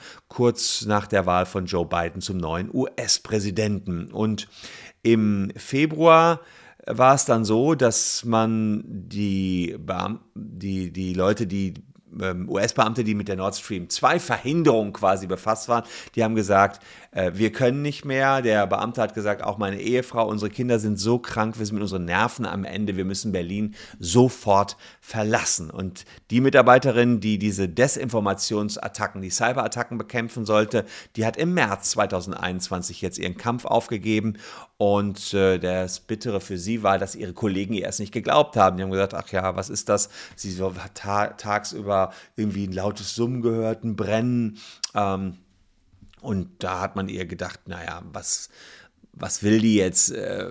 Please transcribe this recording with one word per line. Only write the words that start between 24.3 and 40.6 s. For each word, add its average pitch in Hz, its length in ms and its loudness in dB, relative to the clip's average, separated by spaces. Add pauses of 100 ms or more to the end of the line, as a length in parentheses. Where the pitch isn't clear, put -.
verlassen.“ 107 680 -2
Und - 340 -8 (260)
die 120 100 4
Mitarbeiterin, 123 800 6
die 107 180 0
diese 98 300 0
Desinformationsattacken, 107 1500 -2
die 92 80 -8
Cyberattacken 120 680 -2
bekämpfen 113 460 -6
sollte, 107 400 2 (320)
die 110 100 0
hat 113 100 -2
im 175 180 0
März 110 360 0
zweitausendeinundzwanzig 90 1080 -4
jetzt 90 180 -6
ihren 90 180 -6
Kampf 120 280 -4
aufgegeben. 107 720 0 (400)
Und, 101 580 0
äh, 95 240 4
das 92 400 -2
Bittere 107 420 -4
für 98 160 -8
sie 104 280 -4
war, 98 140 4
dass 95 180 -6
ihre 95 160 -10
Kollegen 98 420 -2
ihr 98 100 -4
erst - 140 -6
nicht 104 140 -8
geglaubt 143 440 2
haben. 95 200 6
Die 95 80 -4
haben 95 80 -4
gesagt, 95 220 2
„Ach - 180 -8
ja, 92 240 0
was 95 140 -6
ist - 180 -8
das?“ 104 200 2 (280)
Sie 98 160 -8
so 92 200 -4 (220)